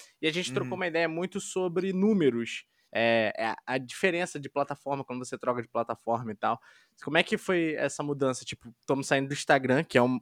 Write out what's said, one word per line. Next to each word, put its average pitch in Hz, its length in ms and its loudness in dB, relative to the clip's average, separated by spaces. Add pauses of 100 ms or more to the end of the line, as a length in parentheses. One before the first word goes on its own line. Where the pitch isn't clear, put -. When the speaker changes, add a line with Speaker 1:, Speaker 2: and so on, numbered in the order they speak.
(220)
Speaker 1:
E 156 60 2
a 160 40 0
gente 156 220 -4
trocou 180 200 -2
Speaker 2:
Uhum. 185 40 -4
Speaker 1:
uma 180 100 -2
ideia 165 220 2
muito 180 320 -4
sobre 185 500 -2
números. 180 760 2 (260)
É, 113 460 4
é 113 100 -2
a, - 180 -4
a 127 120 -2
diferença 170 600 -2
de 139 100 -10
plataforma, 139 540 -4
quando 123 220 -8
você 123 120 -8
troca 123 240 0
de 117 60 -8
plataforma 117 640 -2
e 104 40 -8
tal. 110 260 -2 (420)
Como 147 140 0
é 180 60 6
que 214 140 -2
foi 170 360 0
essa 143 300 -4
mudança? 139 420 -2
Tipo, - 280 -14 (120)
tamo 135 180 0
saindo 139 260 2
do 143 40 -6
Instagram, 139 500 2
que - 140 2
é 123 40 8
um, 127 200 2